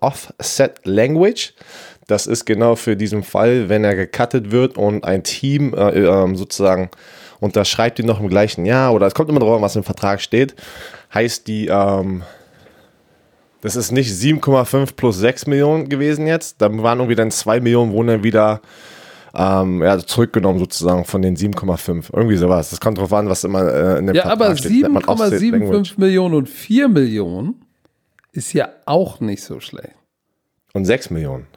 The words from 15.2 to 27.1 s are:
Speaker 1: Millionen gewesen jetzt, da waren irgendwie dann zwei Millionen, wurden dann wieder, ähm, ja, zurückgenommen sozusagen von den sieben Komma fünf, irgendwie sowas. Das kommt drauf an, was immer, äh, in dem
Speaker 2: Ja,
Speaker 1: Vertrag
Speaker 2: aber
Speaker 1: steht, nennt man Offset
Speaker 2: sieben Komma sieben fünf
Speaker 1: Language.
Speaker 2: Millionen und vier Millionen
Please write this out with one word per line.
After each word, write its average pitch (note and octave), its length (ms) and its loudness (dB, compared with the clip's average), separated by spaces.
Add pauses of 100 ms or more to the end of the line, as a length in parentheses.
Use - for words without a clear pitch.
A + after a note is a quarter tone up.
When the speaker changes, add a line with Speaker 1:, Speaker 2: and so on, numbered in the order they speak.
Speaker 1:
Millionen C#3+ 420 0
gewesen D3 380 -2
jetzt, D#3+ 340 -4
da G#2+ 60 4 (160)
waren A#2 160 2
irgendwie A#2+ 160 0
dann A2 160 2
zwei A2 300 0
Millionen, A#2+ 320 2
wurden A2+ 160 0
dann A2 160 0
wieder, G#2+ 360 2 (760)
ähm, F#2+ 480 0
ja, F#2 160 4
zurückgenommen G2 580 0
sozusagen F2+ 460 0
von G2 180 -2
den F#2 140 0
sieben G2+ 180 -2
Komma F2+ 220 -4
fünf, E2+ 360 -6
irgendwie A2 260 2
sowas. F2 320 2
Das - 100 -12
kommt A2 180 0
drauf F#2 140 -2
an, G#2 160 0
was F#2 160 -2
immer, F#2 280 0
äh, E2 280 2
in F#2+ 80 -2
dem - 80 0
Speaker 2:
Ja, F3+ 60 2
Speaker 1:
Vertrag G#3+ 260 0
Speaker 2:
aber E3+ 80 0
Speaker 1:
steht, F#3 260 2
nennt D4+ 120 2
man - 100 0
Offset G#3 340 0
Speaker 2:
sieben A3+ 220 2
Komma G#3 60 -2
sieben G3 60 0
fünf G3+ 180 0
Speaker 1:
Language. - 80 -8
Speaker 2:
Millionen F#3 360 2
und C#3 140 0
vier C4 400 0
Millionen A2+ 760 0 (680)